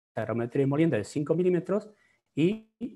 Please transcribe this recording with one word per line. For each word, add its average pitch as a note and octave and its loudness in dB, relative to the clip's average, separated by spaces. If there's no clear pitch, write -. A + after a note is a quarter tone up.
herrometría A#2 0
y - 2
molienda C#3+ 2
de G2+ -2
cinco D3+ -2
milímetros F3+ 0
y G3 0